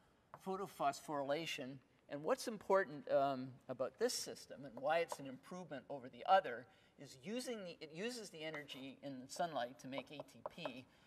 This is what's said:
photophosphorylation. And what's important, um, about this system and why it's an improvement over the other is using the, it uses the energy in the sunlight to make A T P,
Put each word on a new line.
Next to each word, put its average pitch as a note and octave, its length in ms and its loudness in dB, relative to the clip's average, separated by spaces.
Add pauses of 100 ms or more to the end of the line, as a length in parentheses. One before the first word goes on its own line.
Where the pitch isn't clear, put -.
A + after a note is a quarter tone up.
(440)
photophosphorylation. D3 1300 0 (340)
And D3 120 -4
what's A3 240 2
important, F#3+ 640 2
um, C3+ 380 4 (220)
about B2+ 280 -2
this B3 140 4
system - 540 -6
and - 160 -12
why D#3 160 6
it's E3 200 2
an C#3 80 -6
improvement C#3+ 640 -8
over C3 220 -6
the A#2+ 200 -12
other C3 360 6 (320)
is C#3 240 -14
using A3+ 420 -4
the, E3+ 160 -10
it D3+ 140 -10
uses A3 340 -4
the D#3 160 -8
energy C#3 580 -6
in C3+ 180 -6
the B2+ 120 -12
sunlight C3 480 -2
to - 60 -12
make C3+ 240 -6
A D3 80 -12
T B2 240 -14 (120)
P, B2+ 300 -6 (220)